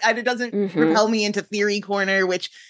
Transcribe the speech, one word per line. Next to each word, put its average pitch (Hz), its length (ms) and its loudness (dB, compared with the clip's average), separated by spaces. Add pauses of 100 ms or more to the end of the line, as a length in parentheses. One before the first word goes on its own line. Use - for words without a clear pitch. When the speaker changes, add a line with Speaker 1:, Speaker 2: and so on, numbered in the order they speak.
Speaker 1:
and 226 140 2
it 240 80 -6
doesn't 240 280 -2
Speaker 2:
Mm-hmm. 196 260 -2
Speaker 1:
repel 160 280 4
me 220 180 0
into 202 160 -2
theory 208 380 -2
corner, 196 460 0
which, 180 240 -2 (200)